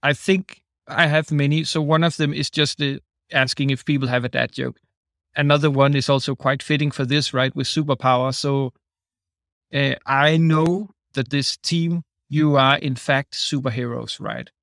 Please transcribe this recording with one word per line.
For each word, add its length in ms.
I 100
think 480
I 200
have 240
many. 320
So 180
one 220
of 140
them 160
is 160
just, 320
uh, 180
asking 400
if 140
people 220
have 160
a 60
dad 220
joke. 280
Another 340
one 260
is 140
also 260
quite 280
fitting 280
for 140
this, 280
right, 220
with 120
superpower. 680
So, 400
uh, 220
"I 320
know 540
that 160
this 280
team, 460
you 280
are 200
in 180
fact 380
superheroes, 840
right? 300